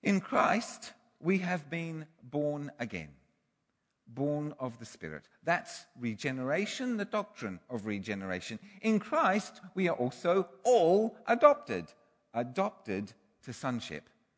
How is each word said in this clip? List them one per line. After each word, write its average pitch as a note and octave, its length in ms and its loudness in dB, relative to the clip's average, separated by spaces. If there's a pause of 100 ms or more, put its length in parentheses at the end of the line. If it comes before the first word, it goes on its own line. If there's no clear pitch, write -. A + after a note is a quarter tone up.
In G3 180 2
Christ, - 720 0 (260)
we F#3 200 2
have F3 320 -4
been E3 340 -6 (160)
born D3 580 -4
again, F#2 300 -6 (960)
born D3 520 -4
of B2 200 -6
the A#2 60 -14
Spirit. D#2 440 -12 (140)
That's - 420 -4 (120)
regeneration, C3+ 1000 -2
the G3+ 80 -2
doctrine A#2+ 640 -6
of A2+ 160 -6
regeneration. G2 760 -4 (220)
In A3 180 4
Christ, G#3+ 600 0 (120)
we F#3 140 2
are E3 80 2
also F3 540 0 (140)
all G#3+ 520 6 (120)
adopted, A#3+ 580 4 (480)
adopted A#2+ 800 -2 (320)
to B2+ 80 -10
sonship. A2+ 560 -6 (280)